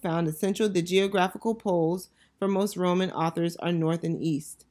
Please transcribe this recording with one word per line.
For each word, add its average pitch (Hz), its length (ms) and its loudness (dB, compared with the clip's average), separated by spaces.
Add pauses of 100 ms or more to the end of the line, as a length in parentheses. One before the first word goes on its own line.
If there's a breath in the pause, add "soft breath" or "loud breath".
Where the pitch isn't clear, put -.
found 170 260 0
essential, 196 400 0
the 190 140 0
geographical 190 720 2
poles 180 560 0 (300 soft breath)
for 196 80 0
most 196 300 0
Roman 180 340 2
authors 170 460 -2
are 170 140 -2
north 165 320 0
and 165 180 -2
east. 156 500 -4